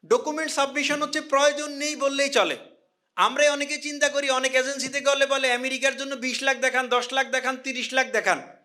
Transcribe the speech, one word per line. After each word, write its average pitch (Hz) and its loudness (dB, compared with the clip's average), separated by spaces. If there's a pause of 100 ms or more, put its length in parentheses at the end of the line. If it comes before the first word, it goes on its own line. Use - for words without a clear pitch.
ডকুমেন্ট 302 0
সাবমিশন 285 0
হচ্ছে 302 -2
প্রয়োজন 294 2
নেই 294 -4
বললেই 277 0
চলে। 190 2 (600)
আমরাই 254 4
অনেকে 285 -2
চিন্তা 294 -2
করি, 277 -2
অনেক 262 0
এজেন্সিতে 262 0
গেলে 277 2
বলে, 269 0
"আমেরিকার 262 -2
জন্য 269 -6
বিশ 254 -4
লাখ 262 2
দেখান, 254 0
দশ 240 0
লাখ 269 2
দেখান, 254 -2
তিরিশ 254 -6
লাখ 262 2
দেখান।" 196 2 (260)